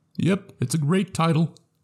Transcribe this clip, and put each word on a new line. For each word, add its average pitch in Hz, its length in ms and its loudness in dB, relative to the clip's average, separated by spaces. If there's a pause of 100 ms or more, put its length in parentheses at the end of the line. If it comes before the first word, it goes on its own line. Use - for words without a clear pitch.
(180)
Yep, 190 440 -2
it's 123 140 -4
a 165 40 0
great 175 360 0
title. 165 400 0 (280)